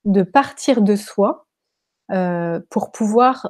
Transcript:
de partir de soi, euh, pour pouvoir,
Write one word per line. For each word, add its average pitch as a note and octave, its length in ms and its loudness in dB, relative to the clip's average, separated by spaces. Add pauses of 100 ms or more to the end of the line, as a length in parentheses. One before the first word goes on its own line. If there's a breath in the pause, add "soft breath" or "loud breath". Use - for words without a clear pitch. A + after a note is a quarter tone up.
de G3 200 2
partir C4 580 0
de G3+ 140 2
soi, G#3 500 -4 (640)
euh, F3 480 -4 (120)
pour - 200 -4
pouvoir, A#3+ 600 0